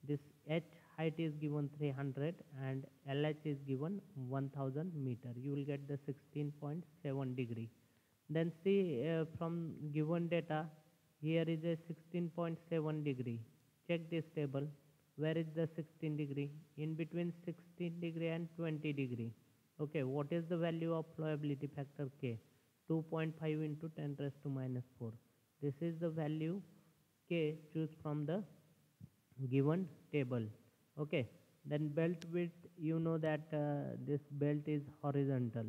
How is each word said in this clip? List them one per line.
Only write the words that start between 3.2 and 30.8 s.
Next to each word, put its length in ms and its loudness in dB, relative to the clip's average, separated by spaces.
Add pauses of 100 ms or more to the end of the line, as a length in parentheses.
H 180 0
is 220 0
given 340 -2 (140)
one 420 -2
thousand 400 -2
meter. 400 -4
You 160 -4
will 120 -2
get 220 -4
the 200 -4
sixteen 440 -4 (120)
point 200 -4 (200)
seven 320 0
degree. 340 -2 (600)
Then 200 4 (140)
see, 420 6
uh, 200 4 (100)
from 380 -2 (180)
given 360 4
data, 380 2 (540)
here 260 4
is 160 0
a 140 2 (100)
sixteen 480 -4
point 240 0 (120)
seven 340 2
degree. 340 0 (480)
Check 240 0
this 140 0 (100)
table. 320 0 (500)
Where 200 2
is 180 2
the 220 2
sixteen 400 -4
degree? 340 0 (280)
In 160 -2
between 400 -2 (100)
sixteen 560 -6
degree 280 0
and 280 0
twenty 380 0
degree. 360 0 (500)
Okay, 220 0
what 300 0
is 160 2
the 80 2
value 360 2
of 120 2 (120)
flowability 580 0
factor 340 -4 (120)
K? 180 -2 (500)
Two 220 2
point 280 0
five 220 0
into 360 -4
ten 220 -2
raised 240 -4
to 60 -4
minus 360 -2 (140)
four. 140 -6 (500)
This 180 2
is 200 -2
the 100 0
value 500 0 (680)
K 300 2 (140)
choose 180 2 (120)
from 240 0
the 160 2 (1080)
given 380 4 (240)
table. 300 2 (560)